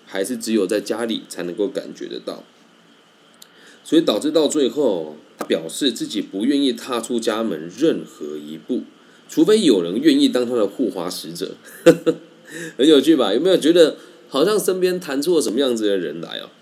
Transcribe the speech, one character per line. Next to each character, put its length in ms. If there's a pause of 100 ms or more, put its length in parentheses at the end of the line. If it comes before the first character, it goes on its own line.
还 180
是 140
只 160
有 140
在 120
家 280
里 240
才 140
能 100
够 120
感 280
觉 120
得 140
到。 240 (1400)
所 160
以 40
导 160
致 120
到 160
最 220
后， 480 (220)
他 80
表 220
示 220
自 160
己 140
不 240
愿 180
意 100
踏 280
出 180
家 240
门 260 (100)
任 260
何 320
一 220
步， 240 (460)
除 160
非 180
有 200
人 180
愿 200
意 80
当 180
他 80
的 120
护 240
花 180
使 240
者。 240 (280)
<laughs> 920
很 100
有 140
趣 140
吧？ 180
有 80
没 80
有 80
觉 160
得 240 (320)
好 160
像 140
身 220
边 180
弹 240
出 140
了 60
什 100
么 80
样 140
子 120
的 100
人 240
来 180
哦？ 120 (120)